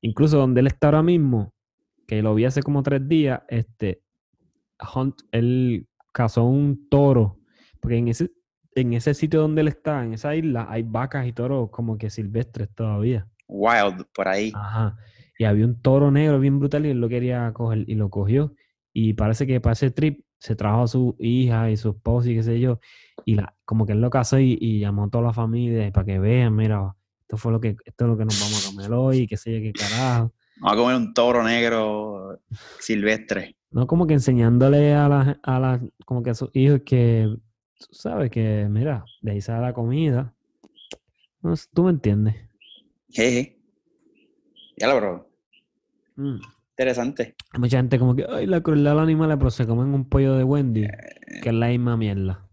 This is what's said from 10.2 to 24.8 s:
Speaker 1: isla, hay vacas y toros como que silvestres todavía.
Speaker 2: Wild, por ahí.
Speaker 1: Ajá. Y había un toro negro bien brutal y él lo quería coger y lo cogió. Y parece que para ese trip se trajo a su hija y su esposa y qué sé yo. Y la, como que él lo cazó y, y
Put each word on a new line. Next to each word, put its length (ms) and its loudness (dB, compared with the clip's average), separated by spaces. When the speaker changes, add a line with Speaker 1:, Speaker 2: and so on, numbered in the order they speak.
Speaker 1:
isla, 340 -4
hay 140 -4
vacas 420 -4
y 60 -4
toros 400 -2
como 260 -6
que 120 -6
silvestres 680 -6
todavía. 500 -2
Speaker 2:
Wild, 680 0
por 140 -4
ahí. 260 -2
Speaker 1:
Ajá. 440 -4
Y 60 2
había 200 2
un 160 -2
toro 300 4
negro 280 2
bien 200 2
brutal 260 -2
y 40 -2
él 100 -2
lo 80 0
quería 460 -4
coger 360 -4
y 60 -4
lo 140 0
cogió. 440 0
Y 220 0
parece 340 0
que 140 0
para 120 2
ese 180 0
trip 340 -2
se 160 -6
trajo 280 2
a 40 2
su 320 0
hija 520 2
y 60 0
su 140 -2
esposa 380 0
y 60 0
qué 80 0
sé 160 0
yo. 200 0
Y 120 2
la, 280 -2
como 220 0
que 80 -2
él 80 2
lo 80 2
cazó 300 2
y, 200 4
y 220 -2